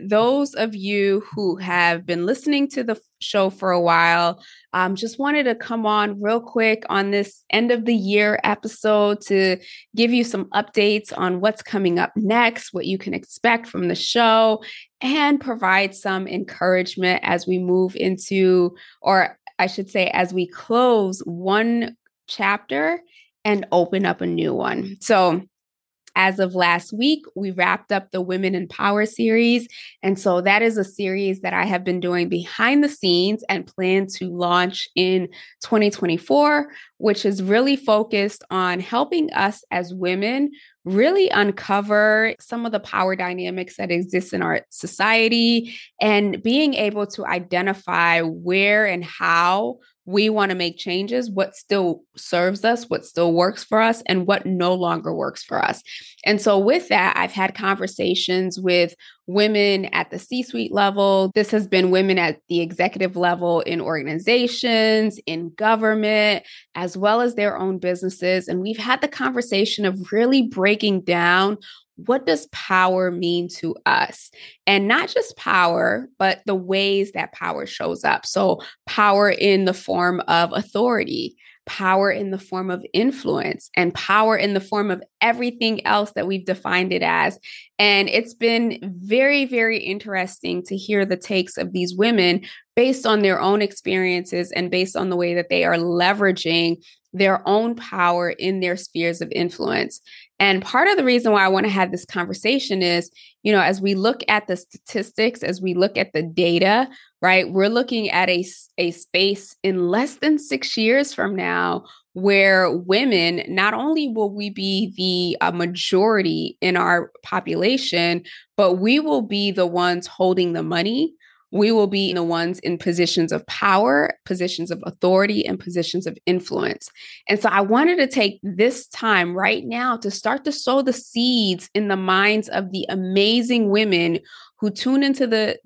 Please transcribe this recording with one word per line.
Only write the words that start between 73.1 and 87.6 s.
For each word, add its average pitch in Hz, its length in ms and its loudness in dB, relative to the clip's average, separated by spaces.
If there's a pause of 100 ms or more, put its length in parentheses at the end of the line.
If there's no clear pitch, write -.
mean 175 380 -2
to - 360 -8
us? - 460 0 (360)
And 196 220 4
not 269 220 0
just - 260 -4
power, 185 720 0 (100)
but 190 280 0
the 202 80 0
ways 196 580 0
that - 220 -6
power 165 320 -6
shows - 360 -6
up. - 220 0
So - 380 0 (240)
power 208 420 4
in 196 380 2
the 185 80 2
form 180 520 -2
of 170 280 2
authority, - 800 -2 (300)
power 196 440 2
in 196 200 -4
the 190 80 -4
form 185 320 -6
of 180 140 -6 (100)
influence, - 840 -2
and 175 180 2
power 214 420 2
in 208 180 0
the 190 60 0
form 202 300 -2
of 180 120 -4 (180)
everything 233 640 -2
else 208 260 0
that 180 140 -4
we've 190 200 -4
defined 185 480 -2
it 175 80 -2
as. 170 360 0 (400)